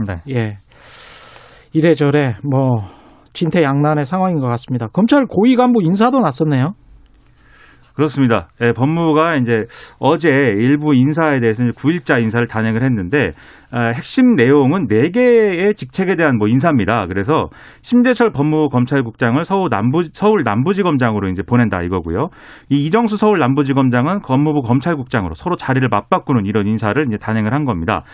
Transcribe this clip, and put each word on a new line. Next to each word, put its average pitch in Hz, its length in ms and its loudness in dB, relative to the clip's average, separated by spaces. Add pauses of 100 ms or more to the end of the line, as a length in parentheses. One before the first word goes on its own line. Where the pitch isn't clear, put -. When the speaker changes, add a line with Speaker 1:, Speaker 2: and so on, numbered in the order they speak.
Speaker 1:
네. 92 160 -8 (120)
Speaker 2:
예. 107 240 -4 (1120)
이래저래 147 720 2
뭐 131 420 0 (480)
진퇴양난의 147 760 0
상황인 185 340 -2
것 131 80 -2
같습니다. 120 400 -4
검찰 240 380 2
고위 233 300 2
간부 240 260 2
인사도 220 380 2
났었네요. 151 540 0 (1200)
Speaker 3:
그렇습니다. 131 540 0 (140)
예, 120 100 4
법무부가 156 640 0
이제 117 280 0 (340)
어제 139 320 0
일부 139 640 2
인사에 147 460 2
대해서 113 240 0
이제 117 120 0
구일자 151 420 0
인사를 117 280 0
단행을 110 360 -2
했는데, 107 500 -2 (400)
아, 117 220 -2
핵심 240 400 2
내용은 143 540 2
네 113 220 2
개의 214 640 2
직책에 185 420 -4
대한 147 220 2
뭐 104 100 2
인사입니다. 117 580 0
그래서 98 420 -2 (340)
심재철 240 500 2
법무부 151 380 0
검찰국장을 127 720 -2
서울 190 260 -2
남부, 127 320 0 (100)
서울 208 320 0
남부지검장으로 123 840 0
이제 92 140 -4
보낸다 104 400 0
이거고요. 90 480 -4 (380)
이 143 180 0
이정수 214 300 0
서울 208 220 2
남부지검장은 135 840 0
법무부 147 400 0
검찰국장으로 123 720 -2
서로 175 220 -6
자리를 131 320 -2
맞바꾸는 110 580 -2
이런 101 200 -2
인사를 110 400 -2
이제 107 100 -4
단행을 110 360 -4
한 147 120 -2
겁니다. 95 380 -4 (100)